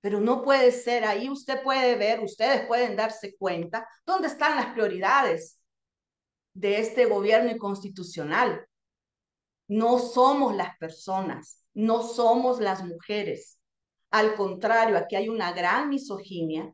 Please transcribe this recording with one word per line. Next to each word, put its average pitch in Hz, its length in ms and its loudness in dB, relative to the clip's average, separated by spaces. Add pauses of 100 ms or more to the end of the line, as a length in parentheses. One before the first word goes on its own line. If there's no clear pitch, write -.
Pero 202 180 -2
no 240 240 2
puede 269 280 6
ser. 240 320 -2
Ahí 220 260 -2
usted 269 340 -6
puede 262 320 2
ver, 214 240 0
ustedes 233 480 0
pueden 233 280 0
darse 214 420 -6
cuenta 175 500 -6 (180)
dónde 359 220 0
están 302 280 0
las 240 180 -2
prioridades 196 880 0 (920)
de 202 260 0
este 233 260 2
gobierno 214 440 4
inconstitucional. 196 1160 -4 (1000)
No 226 300 2
somos 254 580 2
las 185 220 -4
personas, 170 880 -8 (100)
no 226 300 0
somos 247 560 2
las 190 240 -2
mujeres. 175 760 -8 (520)
Al 214 240 2
contrario, 208 600 2
aquí 170 200 -2
hay 220 120 -2
una 208 260 -4
gran 196 360 0
misoginia. 175 840 -6